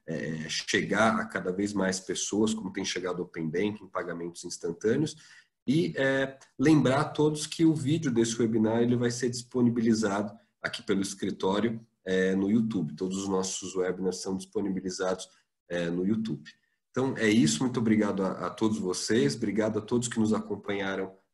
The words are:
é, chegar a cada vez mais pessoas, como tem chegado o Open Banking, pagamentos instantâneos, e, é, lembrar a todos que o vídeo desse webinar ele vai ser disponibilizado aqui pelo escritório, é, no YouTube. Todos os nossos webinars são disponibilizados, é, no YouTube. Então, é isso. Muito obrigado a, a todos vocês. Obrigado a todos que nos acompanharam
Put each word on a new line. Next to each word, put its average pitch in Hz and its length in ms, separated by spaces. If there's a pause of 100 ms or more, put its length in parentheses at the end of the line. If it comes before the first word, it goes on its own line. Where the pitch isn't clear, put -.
é, 78 440
chegar 98 720
a - 40
cada 92 280
vez 101 200
mais 95 280
pessoas, 107 520
como 92 200
tem 95 120
chegado 90 360
o - 20
Open 82 260
Banking, 98 380
pagamentos 85 580
instantâneos, 107 720 (500)
e, 165 320
é, 135 400 (220)
lembrar 139 440
a 147 60
todos 151 380
que - 180
o 160 80
vídeo 143 380
desse 113 260
webinar 113 460
ele 123 140
vai 120 160
ser 120 180
disponibilizado 113 1040 (240)
aqui - 220
pelo 98 180
escritório, 104 800 (240)
é, 92 300
no 98 160
YouTube. 107 460
Todos 92 200
os 98 120
nossos 95 480
webinars 92 440
são 95 160
disponibilizados, 92 920 (400)
é, 87 200
no 90 160
YouTube. 107 460 (400)
Então, 123 260
é 113 120
isso. 117 340
Muito 127 160
obrigado 107 460
a, 90 220
a 87 40
todos 107 280
vocês. 110 580
Obrigado 107 420
a 104 40
todos 120 260
que - 100
nos 107 140
acompanharam 98 840 (180)